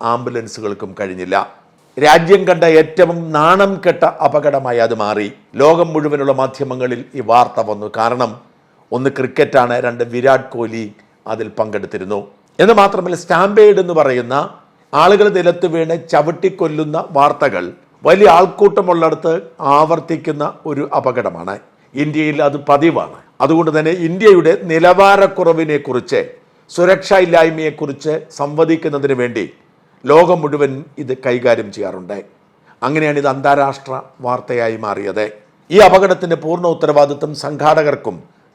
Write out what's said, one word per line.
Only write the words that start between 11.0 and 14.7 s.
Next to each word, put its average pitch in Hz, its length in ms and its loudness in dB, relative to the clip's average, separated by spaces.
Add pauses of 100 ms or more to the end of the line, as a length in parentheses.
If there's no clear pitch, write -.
അതിൽ 110 200 -8
പങ്കെടുത്തിരുന്നു. 101 800 -8 (320)
എന്ന് 208 140 4
മാത്രമല്ല, 185 420 2
സ്റ്റാമ്പേഡ് 202 640 4
എന്ന് 175 140 -2
പറയുന്ന 135 560 0 (440)